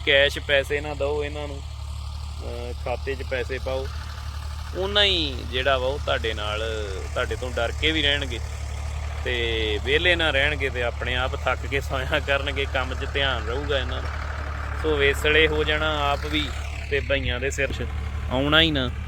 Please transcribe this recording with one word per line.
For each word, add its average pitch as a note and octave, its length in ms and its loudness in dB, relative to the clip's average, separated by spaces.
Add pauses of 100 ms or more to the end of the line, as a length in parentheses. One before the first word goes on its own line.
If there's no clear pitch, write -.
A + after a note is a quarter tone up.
ਕੈਸ਼ C#3+ 340 6
ਪੈਸੇ C#3+ 420 0
ਨਾ D3+ 120 -6
ਦਿਓ C#3+ 300 0
ਇਹਨਾਂ D3 240 -6
ਨੂੰ, C#3+ 120 -8
ਅਹ, - 1120 -8 (120)
ਖਾਤੇ C3+ 300 -2
'ਚ C3 80 -6
ਪੈਸੇ B2+ 420 -2
ਪਾਓ, C3 220 -2 (920)
ਓਨਾ G3+ 260 2
ਹੀ E3 320 2 (160)
ਜਿਹੜਾ C3 260 4
ਵਾ B2+ 100 2
ਉਹ C#3+ 120 0
ਤੁਹਾਡੇ B2 340 0
ਨਾਲ, G#2+ 260 -2 (540)
ਤੁਹਾਡੇ A2+ 220 0
ਤੋਂ B2 160 -4
ਡਰ A#2 200 0 (100)
ਕੇ D3+ 100 4
ਵੀ D#3+ 100 2
ਰਹਿਣਗੇ, C#3+ 380 0 (880)
ਤੇ A2+ 600 2
ਵਿਹਲੇ E3 300 4
ਨਾ E3 140 2
ਰਹਿਣਗੇ, C#3 400 2
ਤੇ B2 140 -2
ਆਪਣੇ A#2+ 320 -2
ਆਪ B2+ 200 0
ਥੱਕ C3 300 0
ਕੇ C3+ 160 0
ਸੌਂਇਆ C3+ 380 0
ਕਰਨਗੇ, C#3 540 0
ਕੰਮ C3 200 0
'ਚ C3 200 -4
ਧਿਆਨ C3 320 0
ਰਹੂਗਾ C#3 340 0
ਇਹਨਾਂ B2+ 220 -2
ਦਾ। - 60 -4 (760)
ਸੋ D#3 120 2
ਵੇਸਲੇ D3+ 520 6
ਹੋ D3+ 160 2
ਜਾਣਾ D3+ 480 2
ਆਪ C#3+ 140 0
ਵੀ, D3+ 240 0 (400)
ਤੇ C#3+ 100 0
ਬਈਆਂ C3 400 0
ਦੇ C3+ 100 0
ਸਿਰ C3+ 220 0
'ਚ A#2+ 140 -2 (460)
ਆਉਣਾ C#3+ 300 6
ਹੀ E3 100 6
ਨਾ, C3 180 2 (180)